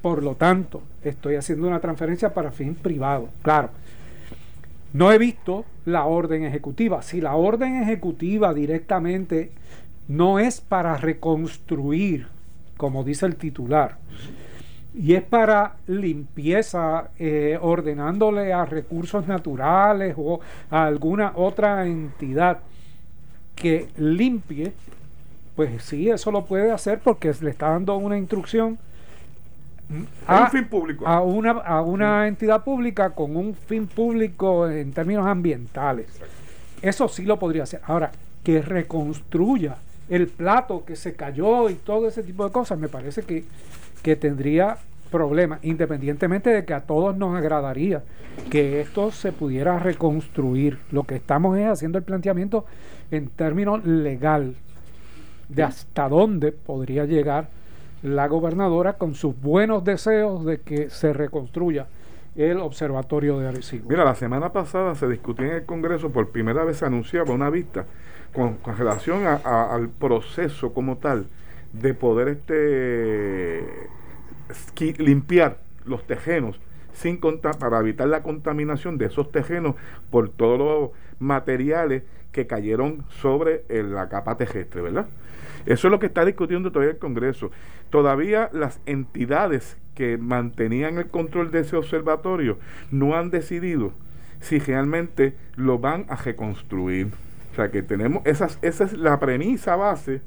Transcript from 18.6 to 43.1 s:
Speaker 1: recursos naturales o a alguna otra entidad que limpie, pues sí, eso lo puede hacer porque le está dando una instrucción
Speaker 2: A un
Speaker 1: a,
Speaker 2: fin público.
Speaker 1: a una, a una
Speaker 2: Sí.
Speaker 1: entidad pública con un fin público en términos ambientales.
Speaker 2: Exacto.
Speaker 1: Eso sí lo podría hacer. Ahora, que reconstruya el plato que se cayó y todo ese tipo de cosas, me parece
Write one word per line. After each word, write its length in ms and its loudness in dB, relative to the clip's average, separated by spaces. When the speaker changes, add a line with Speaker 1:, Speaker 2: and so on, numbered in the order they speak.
Speaker 1:
recursos 640 -4
naturales 880 4
o 240 -2
a 160 4
alguna 480 2
otra 520 2
entidad 760 0
que 420 2
limpie, 760 0
pues 260 0
sí, 280 0
eso 200 0
lo 140 0
puede 260 2
hacer 320 0
porque 380 4
le 100 -2
está 200 0
dando 260 2
una 220 -2
instrucción 600 0
Speaker 2:
A 140 8
un 40 10
Speaker 1:
a, 60 4
Speaker 2:
fin 160 2
público. 400 -2
Speaker 1:
a 160 6
una, 300 4
a 280 2
una 440 2
Speaker 2:
Sí. 40 2
Speaker 1:
entidad 340 2
pública 480 0
con 260 -2
un 180 -2
fin 320 -4
público 840 2
en 240 -2
términos 340 0
ambientales. 840 0
Speaker 2:
Exacto. 260 -12
Speaker 1:
Eso 260 2
sí 160 -6
lo 140 4
podría 240 0
hacer. 240 -6
Ahora, 260 2
que 160 6
reconstruya 1160 0
el 180 4
plato 560 2
que 120 -10
se 180 -8
cayó 560 2
y 40 -4
todo 320 0
ese 160 -2
tipo 220 -4
de 80 -2
cosas, 260 0
me 100 -4
parece 340 -6